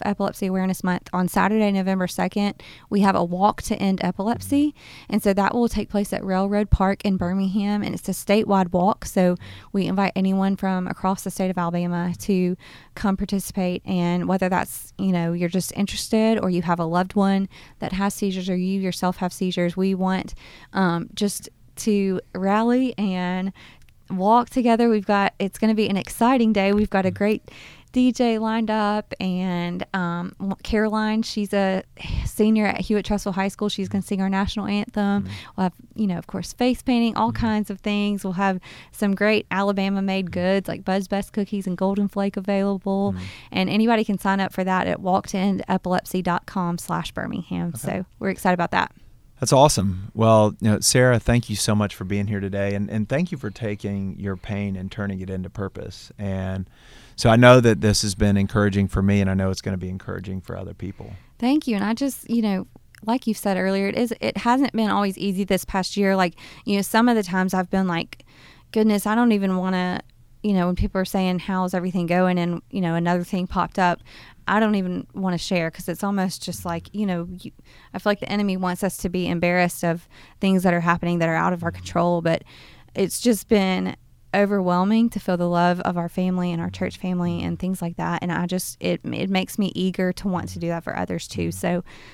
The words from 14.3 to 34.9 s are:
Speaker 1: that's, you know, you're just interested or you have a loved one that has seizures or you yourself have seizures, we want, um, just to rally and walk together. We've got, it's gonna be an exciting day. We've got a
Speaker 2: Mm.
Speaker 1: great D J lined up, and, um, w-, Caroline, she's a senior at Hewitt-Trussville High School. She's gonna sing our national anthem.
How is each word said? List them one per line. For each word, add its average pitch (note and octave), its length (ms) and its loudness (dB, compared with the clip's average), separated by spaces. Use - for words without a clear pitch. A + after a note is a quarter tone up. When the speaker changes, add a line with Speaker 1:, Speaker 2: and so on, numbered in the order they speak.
Speaker 1:
that's, - 500 -4
you F#3+ 120 0
know, E3+ 220 0
you're F3 160 -2
just F3+ 260 -4
interested A3 640 0
or F#3 140 0
you F3 100 0
have E3+ 180 0
a E3+ 60 -2
loved F3 300 0
one G3 340 2
that - 140 -6
has G3 200 -2
seizures F#3+ 380 -2
or F3+ 40 0
you F#3 240 0
yourself F#3 380 -2
have F3+ 160 -4
seizures, F3 420 -2
we F#3+ 200 0
want, F#3 400 -2
um, E3+ 420 0
just - 340 -4
to G3 440 0
rally A3+ 640 2
and F#3 520 -2
walk G#3 380 2
together. A#3 400 2
We've G#3+ 160 2
got, G3 320 2
it's G3 220 -4
gonna A3 160 4
be G#3+ 120 2
an G3+ 80 0
exciting A#3 560 2
day. G3 220 2
We've G#3 160 2
got F#3+ 160 2
a F#3 60 0
Speaker 2:
Mm. - 20 -2
Speaker 1:
great - 380 -2
D B3+ 200 4
J A#3 280 2
lined A3 320 0
up, G#3 480 0
and, F3+ 760 -2
um, F3 460 -4
w-, G3 240 -4
Caroline, G#3+ 580 0
she's G#3 320 -4
a F#3+ 300 0
senior G#3+ 400 2
at G3 160 -2
Hewitt-Trussville G3+ 540 -2
High G3 140 0
School. G#3 200 -4
She's G3 180 -4
gonna G3 140 -2
sing G3 180 -4
our F#3+ 80 0
national G3 380 -2
anthem. G3+ 600 0